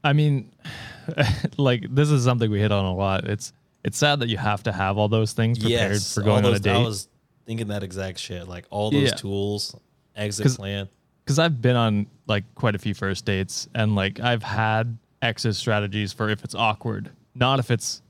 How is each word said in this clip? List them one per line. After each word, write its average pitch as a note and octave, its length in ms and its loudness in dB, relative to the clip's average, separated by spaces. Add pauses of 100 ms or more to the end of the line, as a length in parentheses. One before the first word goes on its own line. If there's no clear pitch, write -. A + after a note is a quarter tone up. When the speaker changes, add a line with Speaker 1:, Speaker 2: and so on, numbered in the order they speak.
Speaker 1:
I C#3+ 100 4
mean, D3 380 4 (560)
<laughs> - 500 0
like, B2 280 2 (100)
this D3 160 4
is C3 140 6
something A#2 260 4
we G2+ 100 2
hit G#2 120 4
on G2 120 2
a F#2 100 0
lot. F#2+ 340 0
It's, - 240 -6 (320)
it's - 140 -4
sad D3 220 2
that A#2 80 -2
you A2 100 -2
have G#2 260 -2
to A2 80 -2
have G2 260 0
all G#2+ 100 2
those A2 240 2
things A#2 260 0
prepared A2 340 2
Speaker 2:
Yes, G#2 220 -2
Speaker 1:
for G#2 80 -2
going G#2 220 4
Speaker 2:
all G2 60 6
Speaker 1:
on G2+ 60 4
a - 20 0
Speaker 2:
those, G2+ 160 -2
I A#2 40 4
Speaker 1:
date. A#2+ 60 4
Speaker 2:
was G#2+ 240 -6 (380)
thinking A2+ 220 -6
that G#2 140 -4
exact F#2+ 360 -8
shit. F2 300 -10
Like, F2 220 -14
all G#2 200 -2
those G#2 200 4
Speaker 1:
Yeah. - 60 -2
Speaker 2:
tools, G2+ 580 -4 (400)
exit G#2 300 -4
Speaker 1:
'Cause B2+ 120 2
Speaker 2:
plan. G2 320 -8 (380)
Speaker 1:
'cause C#3 120 0
I've D#3+ 220 0
been B2 160 2
on, G#2+ 300 2 (200)
like, G2+ 180 -2 (100)
quite A2 200 0
a G2 40 -4
few G2+ 160 -4
first G2 300 -4
dates, F#2+ 500 -4
and, G#2+ 200 2
like, G2 260 -2
I've A#2+ 220 0
had A2 560 -2 (240)
exit A2+ 340 -2
strategies G#2 560 -2
for A2 180 -4
if G#2 140 -4
it's - 100 -10
awkward, G#2 560 -4 (240)
not C3 240 2
if B2 120 -2
it's - 380 -2